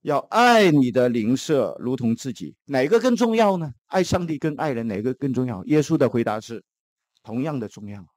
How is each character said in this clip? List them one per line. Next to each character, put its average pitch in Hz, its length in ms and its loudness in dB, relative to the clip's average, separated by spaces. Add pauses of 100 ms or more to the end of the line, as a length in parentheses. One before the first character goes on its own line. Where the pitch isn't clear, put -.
要 147 180 -2 (120)
爱 220 400 6
你 135 200 4
的 123 200 2
邻 117 260 0
舍 131 420 0
如 123 160 -4
同 117 220 -2
自 127 160 -12
己。 80 220 -14 (100)
哪 135 240 0
个 226 100 4
更 240 160 2
重 226 220 0
要 202 220 2
呢？ 156 120 -6 (160)
爱 185 160 0
上 175 240 -2
帝 156 120 -6
跟 156 180 -2
爱 156 160 -2
人 117 160 -4
哪 101 120 -4
个 123 140 -4
更 139 180 -4
重 127 140 -2
要？ 110 200 -8
耶 151 140 2
稣 160 160 -2
的 135 120 2
回 113 160 0
答 110 160 -4
是 110 220 -14 (600)
同 117 200 -8
样 147 160 -6
的 107 100 -8
重 104 200 -16
要。 101 160 -14 (120)